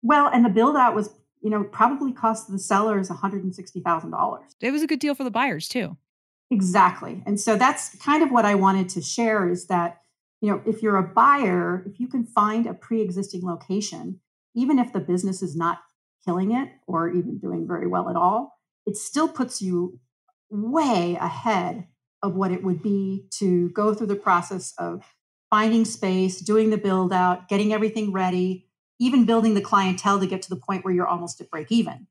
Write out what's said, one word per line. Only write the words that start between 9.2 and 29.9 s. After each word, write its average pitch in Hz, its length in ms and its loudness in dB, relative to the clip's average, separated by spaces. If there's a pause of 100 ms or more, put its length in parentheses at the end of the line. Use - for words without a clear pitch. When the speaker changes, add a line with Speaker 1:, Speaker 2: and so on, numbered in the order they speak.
Speaker 1:
is 180 200 -4
that, 170 320 -2 (400)
you 208 100 0
know, 196 160 -2
if 220 160 -2
you're 214 140 2
a 190 60 2
buyer, 185 840 2
if 202 140 -12
you 247 80 -4
can 240 160 -2
find 214 420 0
a 180 80 -8
pre-existing 190 720 -4
location, 185 760 -6 (340)
even 262 240 2
if 240 140 0
the 208 60 -2
business 180 440 -2
is 160 120 -6
not 165 240 -2 (460)
killing 185 260 0
it 262 180 0 (180)
or 165 220 -2
even 190 300 -2
doing 170 300 -6
very 175 180 -4
well 180 220 -2
at 170 80 -2
all, 196 420 0 (260)
it 202 120 -4
still 311 320 -2
puts 262 340 -6
you 180 380 -4 (500)
way 214 680 0
ahead 185 680 -4 (360)
of 196 120 -2
what 190 160 0
it 180 140 -4
would 180 180 0
be 196 500 -2
to 180 380 2
go 208 240 0
through 214 140 -4
the 202 80 0
process 185 600 -2
of 175 280 -8 (460)
finding 220 340 4
space, 185 560 -2
doing 220 300 2
the 214 80 0
build 190 340 0
out, 180 360 0
getting 208 240 0
everything 214 400 -2
ready, 185 540 -2 (320)
even 247 260 4
building 226 300 4
the 202 60 2
clientele 196 580 0